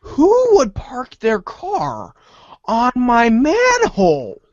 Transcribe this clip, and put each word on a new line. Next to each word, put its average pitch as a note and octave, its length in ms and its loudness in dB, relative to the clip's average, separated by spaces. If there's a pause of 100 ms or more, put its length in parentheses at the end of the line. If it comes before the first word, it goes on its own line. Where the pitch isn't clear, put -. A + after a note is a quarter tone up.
Who A4+ 560 2
would B3+ 180 2
park - 460 -14
their A3 200 0
car C#3+ 760 -8 (500)
on A#3 320 -2
my A#3+ 340 2
manhole? B3 1120 0 (100)